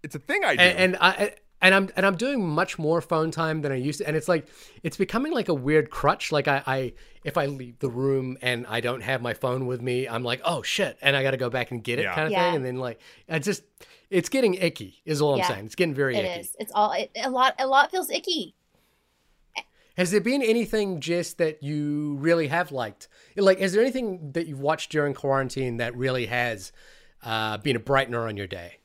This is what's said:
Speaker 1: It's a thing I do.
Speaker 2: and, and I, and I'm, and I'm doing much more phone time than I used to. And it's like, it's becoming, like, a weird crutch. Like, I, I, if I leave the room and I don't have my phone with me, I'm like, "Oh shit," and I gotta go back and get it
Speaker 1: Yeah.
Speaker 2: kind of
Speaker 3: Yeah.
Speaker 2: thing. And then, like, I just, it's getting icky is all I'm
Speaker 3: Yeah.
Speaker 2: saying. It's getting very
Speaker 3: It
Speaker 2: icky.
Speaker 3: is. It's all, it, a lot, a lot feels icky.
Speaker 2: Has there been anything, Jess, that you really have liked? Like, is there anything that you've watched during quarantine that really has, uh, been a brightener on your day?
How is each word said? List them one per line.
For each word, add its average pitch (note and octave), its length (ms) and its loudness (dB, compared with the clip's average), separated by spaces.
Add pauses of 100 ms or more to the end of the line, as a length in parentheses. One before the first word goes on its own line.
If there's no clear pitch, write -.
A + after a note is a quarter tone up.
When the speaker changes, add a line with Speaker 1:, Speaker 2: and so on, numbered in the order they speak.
Speaker 1:
It's D#3 120 -12
a D3 40 -8
thing F#4+ 240 -2
I E3 120 2
do. F3+ 60 4
Speaker 2:
and, F3+ 180 6
and F#3 200 4
I, F#3+ 340 4 (300)
and F#3+ 120 8
I'm, G3 200 4
and F#3+ 120 4
I'm F#3+ 100 2
doing B3+ 300 0
much E3 320 -2
more D#3+ 220 2
phone D#3+ 280 0
time D#3+ 320 -2
than C#3+ 100 -2
I C3+ 40 -2
used C3+ 240 -4
to. - 80 -4
And D#3 100 0
it's D#3 100 -4
like, E3+ 200 2 (340)
it's - 160 -6
becoming, A#3+ 340 0
like, B3 160 0
a F3 60 2
weird D3+ 380 2
crutch. - 400 0
Like, D3+ 160 0
I, C#3 180 0
I, C3 280 -2 (300)
if D#3 140 -4
I D3 80 0
leave B2+ 320 -8
the C#3 120 -4
room C3 520 -2
and B2 240 -2
I A2+ 160 -4
don't A#2+ 200 -2
have B2 200 -2
my A#2 140 -4
phone C3 320 -2
with B2 120 -4
me, B2 280 -2
I'm A#2 160 -4
like, B2 200 -2
"Oh E3 200 -2
shit," D#3 400 -2
and C#3 120 4
I C3+ 60 0
gotta C3+ 160 0
go B2 140 -2
back B2 180 -4
and A#2 140 -8
get B2 160 -2
it - 60 0
Speaker 1:
Yeah. F#2 100 -4
Speaker 2:
kind D#3 100 -2
of D#3+ 60 -2
Speaker 3:
Yeah. F3+ 160 2
Speaker 2:
thing. F3 80 0
And C3 100 -2
then, B2+ 120 -4
like, B2 220 -8 (300)
I D#3+ 80 -2
just, F3+ 240 -2 (480)
it's F#3 180 0
getting A#3+ 280 4
icky E3 500 -4
is D3+ 160 -2
all D3 120 4
I'm A#2+ 80 2
Speaker 3:
Yeah. - 80 2
Speaker 2:
saying. G#2 180 -6
It's - 80 -16
getting E3+ 180 0
very C3+ 240 0
Speaker 3:
It G3 80 0
Speaker 2:
icky. F3 140 -6
Speaker 3:
is. - 180 -14
It's - 160 -10
all, G#3 200 4
it, - 180 -4 (120)
a C4 60 -2
lot, B3+ 300 2
a C4+ 80 0
lot C4+ 240 6
feels F#4 180 -4
icky. E4 460 -4 (1400)
Speaker 2:
Has F3+ 120 0
there G3+ 120 4
been C4 200 0
anything, A3 600 2
Jess, E3+ 320 -2
that D#3 280 -2
you D3 580 -2
really E3 280 4
have D#3+ 240 -2
liked? A#2 360 -6 (280)
Like, F#3+ 240 6
is F#3+ 140 0
there G#3+ 80 4
anything G#3+ 500 -2
that E3 160 -4
you've C#3 140 -10
watched D3+ 280 0
during C#3+ 240 0
quarantine C3 640 -2
that A#2+ 180 -4
really B2+ 320 0
has, A#2 440 -2 (520)
uh, A2 340 -2
been A#2+ 180 0
a A2+ 40 0
brightener A#2+ 480 0
on G#2 100 -6
your G2+ 100 -6
day? F2 380 -12